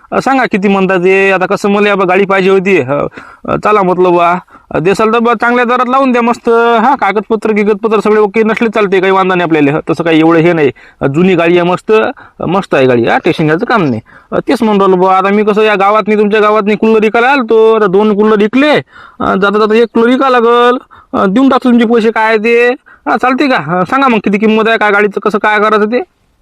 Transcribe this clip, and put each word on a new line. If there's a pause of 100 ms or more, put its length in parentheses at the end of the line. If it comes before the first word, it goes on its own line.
(120)
अ,
सांगा,
किती
म्हणता
ते?
आता
कसं,
मले
बा
गाडी
पाहिजे
होती.
अ, (420)
अ,
चला
म्हटलं
बुवा, (360)
अ,
देसाल
तर
बुवा,
चांगल्या
दरात
लावून
द्या
मस्त. (340)
हा,
कागदपत्र
गिगदपत्र
सगळे
ओके
नसले
चालते,
काही
वांधा
नाही
आपल्याला.
ह, (100)
तसं
काही
एवढं
हे
नाही. (300)
अ,
जुनी
गाडी
आहे
मस्त,
अ,
मस्त
आहे
गाडी.
हा,
टेन्शन
घ्यायचं
काम
नाही. (320)
अ, (120)
तेच
म्हणून
राहिलो
बुवा,
आता
मी
कसं
या
गावातनी,
तुमच्या
गावातनी
कूलर
विकायला
आलतो,
आता
दोन
कूलर
विकले, (500)
अ,
जाता
जाता
एक
कूलर
विकायला
लागल. (360)
अ,
देऊन
टाकतो
तुमचे
पैसे,
काय
ते. (400)
हा,
चालते
का?
अ,
सांगा
मग,
किती
किंमत
आहे,
काय
गाडीचं,
कसं
काय
करायचं
ते. (400)